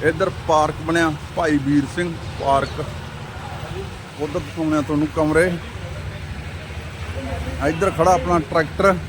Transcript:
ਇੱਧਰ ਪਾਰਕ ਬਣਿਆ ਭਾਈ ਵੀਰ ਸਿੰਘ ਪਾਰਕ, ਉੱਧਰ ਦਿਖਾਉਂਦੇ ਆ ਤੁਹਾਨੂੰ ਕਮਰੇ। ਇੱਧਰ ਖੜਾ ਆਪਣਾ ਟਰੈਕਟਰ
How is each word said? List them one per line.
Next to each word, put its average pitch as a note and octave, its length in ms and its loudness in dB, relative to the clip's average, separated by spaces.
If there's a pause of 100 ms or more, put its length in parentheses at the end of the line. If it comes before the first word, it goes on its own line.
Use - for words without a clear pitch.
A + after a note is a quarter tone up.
ਇੱਧਰ E3 260 4 (180)
ਪਾਰਕ D3+ 380 4
ਬਣਿਆ E3 260 4 (240)
ਭਾਈ D#3+ 220 4
ਵੀਰ C#3 260 4 (100)
ਸਿੰਘ F3 180 0 (280)
ਪਾਰਕ, C#3 440 2 (1400)
ਉੱਧਰ D3 180 -4
ਦਿਖਾਉਂਦੇ D#3 380 0
ਆ D3+ 40 4
ਤੁਹਾਨੂੰ D3 340 2
ਕਮਰੇ। D#3+ 320 4 (2250)
ਇੱਧਰ E3 220 2
ਖੜਾ E3+ 220 6
ਆਪਣਾ F3 260 4 (120)
ਟਰੈਕਟਰ F3 440 4 (140)